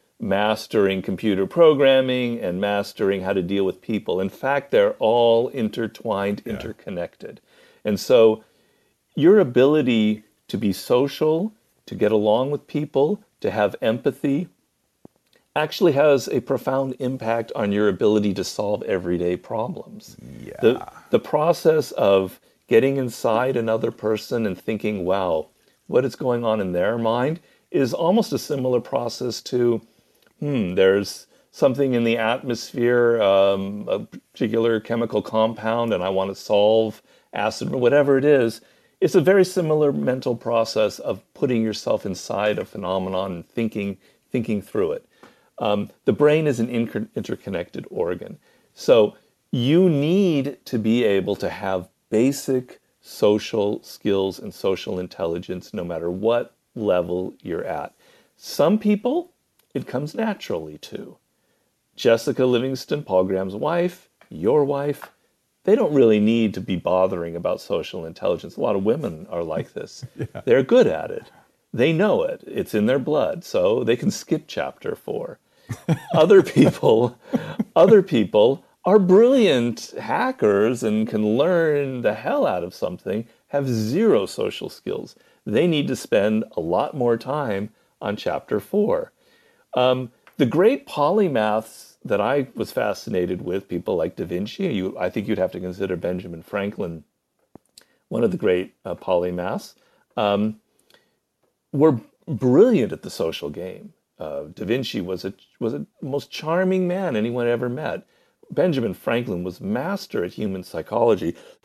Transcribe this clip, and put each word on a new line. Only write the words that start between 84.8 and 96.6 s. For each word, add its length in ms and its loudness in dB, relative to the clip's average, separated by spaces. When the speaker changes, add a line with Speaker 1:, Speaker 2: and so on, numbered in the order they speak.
Speaker 1:
They 220 0
need 220 0
to 60 -4
spend 480 0
a 20 -2
lot 360 -2
more 220 0
time 520 -6
on 140 -4
chapter 440 -4
four. 520 -2
Um, 340 2
the 100 2
great 400 2
polymaths 1000 0
that 160 0
I 340 0
was 160 -6
fascinated 720 -2
with, 260 -6
people 280 -4
like 200 -2
Da 100 -8
Vinci, 480 -6
you, 240 -4
I 120 -2
think 180 -6
you'd 100 -2
have 140 -2
to 80 -10
consider 360 -6
Benjamin 480 -6
Franklin 600 -8